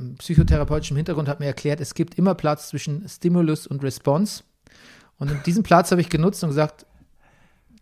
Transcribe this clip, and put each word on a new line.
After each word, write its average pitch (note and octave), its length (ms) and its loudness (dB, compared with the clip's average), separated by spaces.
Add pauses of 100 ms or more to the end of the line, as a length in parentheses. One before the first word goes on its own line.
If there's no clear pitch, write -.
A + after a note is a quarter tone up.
(200)
psychotherapeutischem D3+ 800 2
Hintergrund D#3 300 -2
hat C#3+ 120 -4
mir C#3+ 80 -6
erklärt, D3 340 -2
es C3+ 140 -10
gibt E3 220 -4
immer F3+ 180 4
Platz - 340 -2
zwischen D3+ 400 -8
Stimulus F3 580 0
und C#3 160 -6
Response. C#3+ 600 0 (720)
Und C#3+ 140 -4
in C#3+ 140 -4
diesem F3+ 180 2
Platz F3+ 280 6
habe F3+ 100 4
ich E3 80 -2
genutzt E3 340 0
und E3 60 -2
gesagt, D3+ 360 -2 (960)